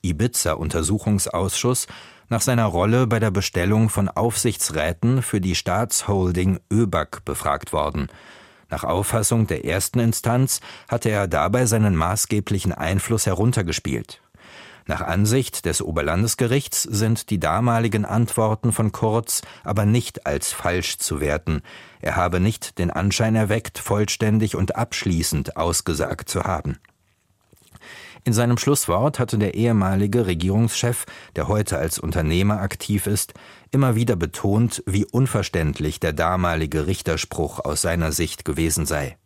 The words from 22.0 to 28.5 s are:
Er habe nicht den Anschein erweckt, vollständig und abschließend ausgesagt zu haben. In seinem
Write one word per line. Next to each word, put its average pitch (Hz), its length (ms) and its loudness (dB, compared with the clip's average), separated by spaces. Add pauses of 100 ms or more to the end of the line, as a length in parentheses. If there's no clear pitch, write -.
Er - 160 -4
habe 90 240 2
nicht - 380 -2
den 87 120 0
Anschein 110 460 0
erweckt, 110 420 -2
vollständig 107 800 0
und 92 180 0
abschließend - 840 -2
ausgesagt 78 720 -2
zu - 140 -2
haben. 78 340 -4 (1500)
In 123 80 2
seinem 120 260 4